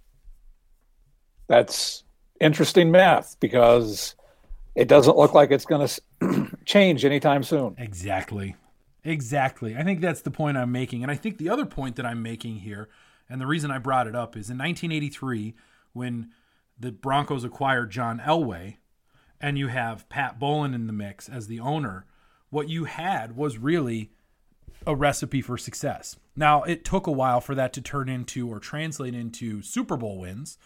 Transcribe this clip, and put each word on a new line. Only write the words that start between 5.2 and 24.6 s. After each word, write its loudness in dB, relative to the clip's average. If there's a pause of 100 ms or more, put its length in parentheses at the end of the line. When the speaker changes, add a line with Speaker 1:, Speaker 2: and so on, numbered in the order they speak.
Speaker 1:
like 8
it's 2
gonna 0
s-, -6 (220)
<clears throat> -2
change 6
anytime 2
soon. -2
Speaker 2:
Exactly. -6 (480)
Exactly. -4
I -4
think -2
that's -2
the -8
point -2
I'm -2
making. -4
And -4
I -4
think -8
the -4
other -2
point -8
that -6
I'm -6
making -10
here, -14 (400)
and -10
the -6
reason -2
I -4
brought 0
it -8
up, -6
is -10
in -8
nineteen -4
eighty-three, -4 (380)
when -8 (480)
the -10
Broncos -2
acquired -2
John -6
Elway, -2 (640)
and -2
you -2
have -6
Pat -6
Bowlen -2
in -6
the -6
mix -10
as -12
the -12
owner, -6 (440)
what -4
you -4
had -6
was -4
really -2 (720)